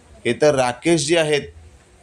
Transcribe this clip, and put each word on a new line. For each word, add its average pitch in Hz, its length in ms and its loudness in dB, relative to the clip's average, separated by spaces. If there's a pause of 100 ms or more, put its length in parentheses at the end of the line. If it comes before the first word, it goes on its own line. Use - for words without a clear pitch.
(260)
हे 120 80 0
तर 147 220 2
राकेशजी 139 600 0
आहेत. 151 260 0 (600)